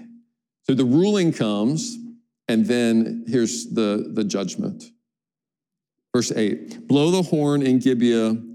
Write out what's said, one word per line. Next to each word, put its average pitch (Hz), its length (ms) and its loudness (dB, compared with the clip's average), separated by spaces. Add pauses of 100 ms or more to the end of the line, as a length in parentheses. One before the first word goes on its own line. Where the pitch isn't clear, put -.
(640)
So 135 100 0
the 131 100 2
ruling 170 480 2
comes, 117 640 -2 (540)
and 113 160 2
then 113 600 0
here's 113 400 -2
the, 107 460 -2
the 107 100 -2
judgment. 98 600 -6 (1300)
Verse 120 180 0
eight, - 560 -4
"Blow 147 240 4
the 185 100 2
horn 147 400 0
in 131 180 4
Gibeah, 117 560 2 (200)